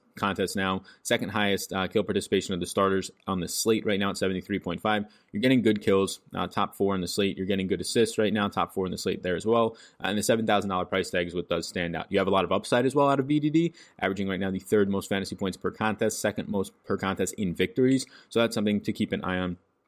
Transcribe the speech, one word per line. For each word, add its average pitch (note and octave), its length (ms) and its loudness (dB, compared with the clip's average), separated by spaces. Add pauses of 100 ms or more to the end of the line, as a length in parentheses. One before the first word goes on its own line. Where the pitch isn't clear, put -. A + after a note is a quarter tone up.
(140)
contests F#2+ 400 -2
now. F#2+ 280 0 (200)
Second A2+ 280 0
highest, G2+ 420 0
uh, F#2+ 160 -2
kill G#2 140 0
participation G2 500 -2
of F2 80 -2
the F2 60 -4
starters G2 440 0 (160)
on F#2+ 140 0
the E2 80 -4
slate - 380 0
right G2+ 120 0
now G2 120 0
at F#2+ 80 -6
seventy-three F#2+ 400 -2
point F2 240 -6
five. G#2+ 240 0 (260)
You're G#2 80 -4
getting B2+ 220 4
good G#2+ 180 4
kills, G2 400 2 (140)
uh, F2+ 140 -4
top G2 260 -2
four G2 200 0
in F#2 60 -2
the F2 80 -4
slate. G2 300 0
You're F#2+ 80 -4
getting F#2+ 220 0
good F2+ 120 0
assists A2+ 380 0
right G#2+ 120 2
now, G#2 180 0
top F#2 260 -2
four F#2+ 100 -2
in F2+ 80 -4
the F2 60 -6
slate F2+ 240 -4
there F2+ 140 0
as E2+ 100 -6
well. A2+ 320 2 (260)
Uh, F#2+ 40 -2
and G#2 100 0
the G2+ 40 0
seven A2+ 240 2
thousand G2+ 220 2
dollar F#2 160 0
price F#2 240 -2
tag F2+ 180 0
is E2+ 80 -8
what F2 140 -4
does E2+ 180 -2
stand F2 300 -4
out. - 160 -8
You G2 60 4
have F#2+ 100 2
a - 20 2
lot F#2+ 140 4
of F2 80 -2
upside B2 320 2
as C3 100 0
well C#3+ 140 4
out C#3 120 2
of C3 60 0
B D3 140 2
D D3 80 0
D, E3 240 2 (260)
averaging G2 300 -2
right F#2+ 120 -2
now F#2+ 100 -2
the F#2+ 80 -2
third G2+ 320 2
most G2 180 -2
fantasy G2 260 -4
points F#2+ 220 -4
per F#2 140 -6
contest, G#2+ 500 -2
second - 280 -2
most G2 240 -2 (120)
per G2+ 140 -2
contest F#2+ 400 -2
in F#3 160 -2
victories. B2+ 500 2 (240)
So A#2 120 2
that's A2+ 140 2
something G#2 280 0
to G#2+ 100 -2
keep G#2 200 -4
an F#2 120 -2
eye F#2 140 -2
on F2+ 180 -2 (320)